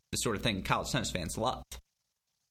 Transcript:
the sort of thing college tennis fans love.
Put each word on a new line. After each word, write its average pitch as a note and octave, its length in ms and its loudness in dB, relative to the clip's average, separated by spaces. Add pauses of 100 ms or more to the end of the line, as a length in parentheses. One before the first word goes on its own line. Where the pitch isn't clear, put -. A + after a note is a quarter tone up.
(100)
the G2+ 80 -2
sort A#2 160 2
of F#2+ 80 -2
thing G2 200 2
college G2+ 280 2
tennis A#2 220 0
fans - 260 -4
love. A2+ 240 0 (880)